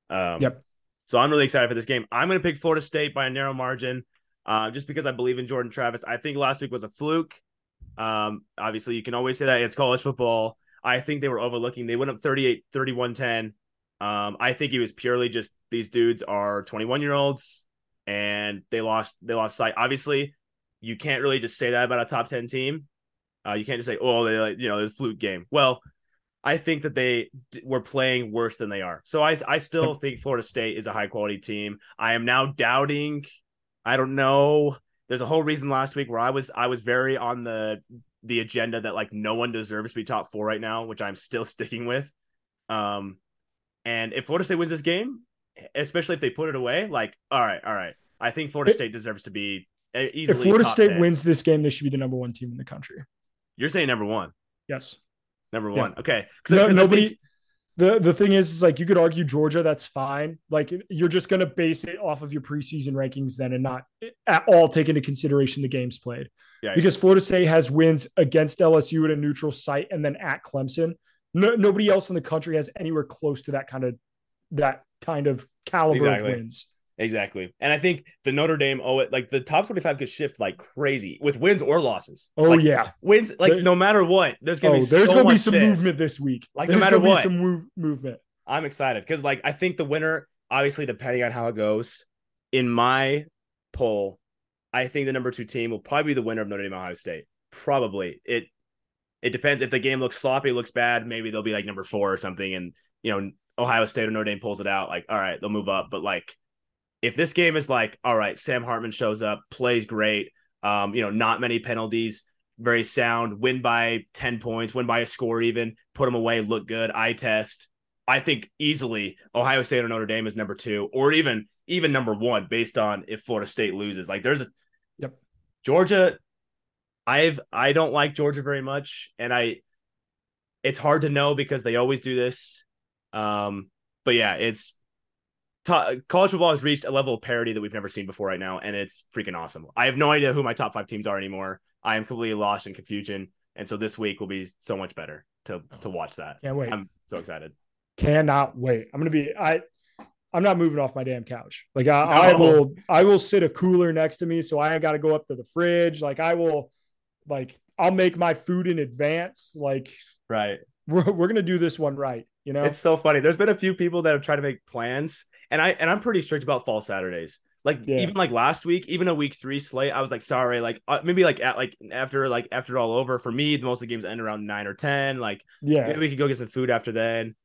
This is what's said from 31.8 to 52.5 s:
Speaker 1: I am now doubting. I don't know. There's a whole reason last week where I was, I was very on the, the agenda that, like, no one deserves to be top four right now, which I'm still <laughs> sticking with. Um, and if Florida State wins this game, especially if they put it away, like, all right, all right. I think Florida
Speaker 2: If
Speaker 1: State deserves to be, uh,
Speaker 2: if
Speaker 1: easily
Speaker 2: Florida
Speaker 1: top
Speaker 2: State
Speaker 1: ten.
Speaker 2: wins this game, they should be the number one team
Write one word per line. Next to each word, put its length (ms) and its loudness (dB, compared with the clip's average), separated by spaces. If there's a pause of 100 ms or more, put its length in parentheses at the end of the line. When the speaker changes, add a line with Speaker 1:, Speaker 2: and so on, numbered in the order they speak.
Speaker 1:
I 160 0
am 120 -2
now 220 2
doubting. 800 -2 (600)
I 120 2
don't 180 0
know. 640 4 (300)
There's 140 -4
a 40 -6
whole 180 0
reason 260 -4
last 260 -2
week 140 -6
where 100 -4
I 100 0
was, 240 -4
I 140 0
was 140 -2
very 360 0
on 260 -4
the, 380 -6 (420)
the 180 -2
agenda 400 -4
that, 120 -6
like, 180 -6
no 240 -4
one 160 -2
deserves 420 -8
to 20 -12
be 80 -6
top 280 -6
four 140 -6
right 160 -2
now, 240 -6
which 160 -10
I'm 140 -6
still 300 -8
<laughs> 100 -12
sticking 300 -8
with. 260 -6 (580)
Um, 480 -4 (680)
and 280 -4
if 120 -6
Florida 180 -2
State 120 -2
wins 140 -2
this 120 -6
game, 400 -4 (520)
especially 420 -4
if 60 -6
they 80 0
put 200 -6
it 60 -4
away, 320 -2
like, 280 -4 (160)
all 100 4
right, 220 0
all 100 -4
right. 220 -8 (240)
I 120 -2
think 200 -8
Florida 200 2
Speaker 2:
If 40 6
Speaker 1:
State 160 -4
deserves 320 -10
to 80 -16
be, 360 -8 (280)
uh, 40 -4
Speaker 2:
if 140 -4
Speaker 1:
easily 300 0
Speaker 2:
Florida 220 6
Speaker 1:
top 80 6
Speaker 2:
State 160 6
Speaker 1:
ten. 100 0
Speaker 2:
wins 240 4
this 180 4
game, 220 4
they 60 2
should 160 -4
be 40 0
the 80 -2
number 200 -4
one 160 -6
team 180 -12